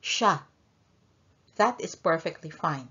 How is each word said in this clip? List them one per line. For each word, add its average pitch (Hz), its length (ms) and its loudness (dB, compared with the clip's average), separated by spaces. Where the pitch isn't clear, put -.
siya. 196 400 2
That 233 240 2
is - 140 -8
perfectly 165 560 -2
fine. 143 400 -4